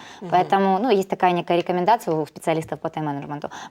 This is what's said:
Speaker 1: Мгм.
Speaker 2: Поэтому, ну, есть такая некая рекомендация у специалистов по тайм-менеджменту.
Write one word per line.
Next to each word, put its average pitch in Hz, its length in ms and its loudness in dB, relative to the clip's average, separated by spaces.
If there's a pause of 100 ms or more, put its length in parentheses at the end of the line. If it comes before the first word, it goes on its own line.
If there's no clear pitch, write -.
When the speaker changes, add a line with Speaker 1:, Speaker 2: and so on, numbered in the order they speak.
(200)
Speaker 1:
Мгм. 175 140 -12
Speaker 2:
Поэтому, 190 480 4
ну, 254 80 0
есть 190 180 2
такая 185 240 2
некая 175 240 0
рекомендация 180 580 0
у 156 120 -2
специалистов 160 520 -4
по 165 100 -8
тайм-менеджменту. 147 600 -6 (220)